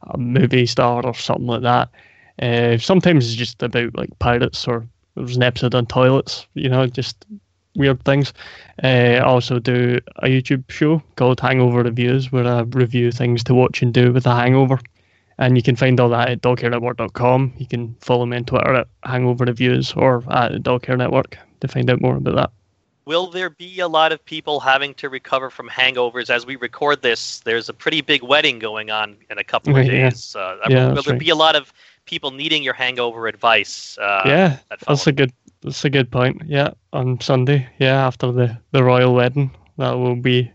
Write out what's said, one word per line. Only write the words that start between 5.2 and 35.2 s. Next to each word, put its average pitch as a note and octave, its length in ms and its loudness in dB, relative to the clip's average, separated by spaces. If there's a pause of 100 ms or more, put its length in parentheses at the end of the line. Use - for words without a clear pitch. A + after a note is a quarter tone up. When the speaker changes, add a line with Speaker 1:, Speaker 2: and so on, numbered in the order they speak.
Speaker 1:
was B2 140 -6
an B2 60 2
episode B2 320 0
on B2 100 2
toilets, - 680 0
you C#3+ 140 -4
know, B2+ 180 2
just - 380 -10 (500)
weird C#3 280 0
things. C#3 300 2 (500)
Uh, C3 40 2
I B2 320 4
also B2 400 2
do B2 400 0 (180)
a - 100 -2
YouTube C3 420 0
show D#3 320 0 (140)
called B2+ 240 2
Hangover B2 440 2
Reviews, B2 480 -2
where B2+ 160 0
I A#2+ 140 0
review A#2+ 500 0
things A#2+ 340 0
to C3 80 2
watch B2+ 300 4
and A#2+ 100 2
do B2 180 6
with B2+ 140 2
a A#2+ 100 4
hangover. B2+ 440 4 (600)
And B2+ 180 4
you A2+ 60 2
can C3 120 2
find B2+ 240 4
all B2 100 4
that A#2+ 200 0
at B2 120 -4
dog B2 180 2
care A#2+ 100 -2
network A#2+ 280 -4
dot A#2 160 -8
com. B2+ 440 2
You C3 100 -10
can A#2+ 340 -8
follow B2 240 0
me A#2+ 120 -4
on A#2+ 80 -6
Twitter C3 300 0
at A#2+ 120 0 (160)
Hangover B2+ 420 -2
Reviews B2 480 0
or B2+ 380 2
at A#2+ 300 0
Dog B2+ 220 -2
Care B2+ 140 -2
Network B2+ 400 -2 (240)
to C#3 60 -6
find B2 220 -2
out B2+ 120 2
more B2+ 160 0
about - 180 -2
that. C3+ 160 0 (540)
Speaker 2:
Will E3+ 260 -2
there F3+ 180 -6
be F3+ 300 -16
a F3+ 80 -2
lot D#3+ 260 2
of D3+ 100 -10
people D3+ 360 -6
having C3+ 360 0
to C#3+ 140 -10
recover C3 400 -6
from A#2+ 180 -18
hangovers B2 640 -2
as A#2+ 160 -2
we C3+ 100 -12
record C3+ 460 -4
this? - 400 -4
There's A#2 260 -4
a A2 60 -12
pretty D#3+ 280 -4
big C#3 220 0
wedding C3+ 360 0
going G#2+ 320 -8
on G#2+ 260 -6 (140)
in G2+ 80 -10
a G2+ 40 -6
couple - 280 -2
of C#3 60 4
Speaker 1:
Right, C3 140 4
yeah. C3 180 2
Speaker 2:
days. - 260 -10
Uh, F#2+ 220 -8 (120)
Speaker 1:
Yeah, B2+ 200 4
Speaker 2:
will C3+ 60 0
Speaker 1:
that's C#3+ 120 -4
Speaker 2:
there D3 80 -2
Speaker 1:
right. B2 40 -4
Speaker 2:
be D#3 120 -2
a D#3+ 40 4
lot D#3 200 4
of C#3 180 -4 (320)
people D#3+ 260 -10
needing D3+ 320 -4
your C3 120 -4
hangover A#2+ 520 -6
advice, G#2+ 720 -2
uh, G2+ 280 -2
Speaker 1:
Yeah, E3+ 220 4
Speaker 2:
that C3+ 220 -2
Speaker 1:
that's - 140 -14
a - 20 -16 (120)
Speaker 2:
following? D3 180 0
Speaker 1:
good, C3+ 180 0 (280)